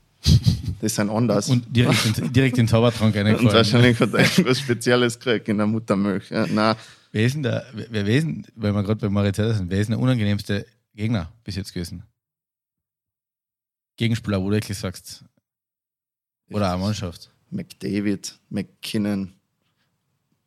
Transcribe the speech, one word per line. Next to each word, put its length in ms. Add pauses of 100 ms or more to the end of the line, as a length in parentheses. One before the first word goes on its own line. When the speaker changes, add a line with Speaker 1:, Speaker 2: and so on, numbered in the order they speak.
(220)
Speaker 1:
<laughs> 600
Speaker 2:
Die 80
sind 200
anders. 400
Speaker 1:
Und 160 (100)
direkt 300 (120)
in, 160
direkt 240
in 80
den 40
Zaubertrank 460
Speaker 2:
<laughs> 0
Und 60
Speaker 1:
reingefallen. 320
Speaker 2:
wahrscheinlich 460
hat 140
er 80
irgendwas 380
Spezielles 600
gekriegt 300
in 80
der 100
Muttermilch. 640
Ja, 180
nein. 280 (360)
Speaker 1:
Wer 140
ist 100
denn 80
der, 300
wer, 320
wer 120
ist 60
denn, 220 (100)
weil 180
wir 100
gerade 180
bei 80
Moritz 280
Seider 180
sind, 140
wer 100
ist 80
denn 100
der 60
unangenehmste 640 (280)
Gegner 380 (120)
bis 140
jetzt 160
gewesen? 300 (1900)
Gegenspieler, 440
wo 80
du 60
wirklich 220
sagst, 480 (1200)
oder 220
eine 100
Mannschaft? 480 (220)
Speaker 2:
McDavid, 880 (100)
McKinnon, 840 (1120)